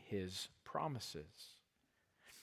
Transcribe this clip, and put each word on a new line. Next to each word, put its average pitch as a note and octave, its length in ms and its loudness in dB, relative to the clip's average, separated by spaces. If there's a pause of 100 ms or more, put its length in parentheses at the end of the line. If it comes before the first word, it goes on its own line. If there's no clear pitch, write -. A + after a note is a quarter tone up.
his F#2 440 2 (140)
promises. B2+ 920 0 (840)